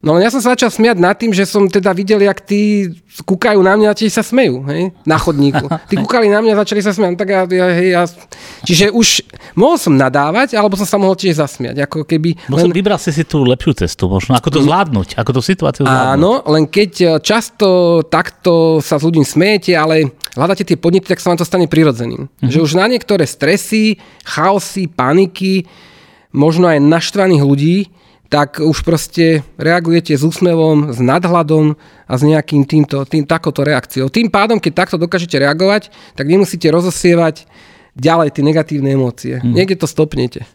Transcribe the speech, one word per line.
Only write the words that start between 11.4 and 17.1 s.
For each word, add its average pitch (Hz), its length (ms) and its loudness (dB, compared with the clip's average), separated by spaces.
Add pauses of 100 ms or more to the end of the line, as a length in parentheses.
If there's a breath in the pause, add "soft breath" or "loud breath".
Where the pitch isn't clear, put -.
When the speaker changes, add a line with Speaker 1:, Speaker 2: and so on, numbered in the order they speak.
Speaker 1:
ako 156 240 -8
keby 165 240 0 (160 loud breath)
Speaker 2:
Možno 151 160 2
Speaker 1:
len 175 80 2
Speaker 2:
vybral 190 240 0
si - 160 -4
si 143 100 -4
tú 147 220 0
lepšiu 123 320 0
cestu, 90 320 -4
možno 95 240 0
ako 123 160 0
to 139 100 -2
Speaker 1:
Mm. 135 80 4
Speaker 2:
zvládnuť, 151 480 0
ako 117 160 -4
tú 127 120 0
situáciu 160 420 -2
zvládnuť. 131 320 0
Speaker 1:
Áno, 170 160 2 (160)
len 156 180 2
keď, 196 280 0
e, 180 120 0 (120)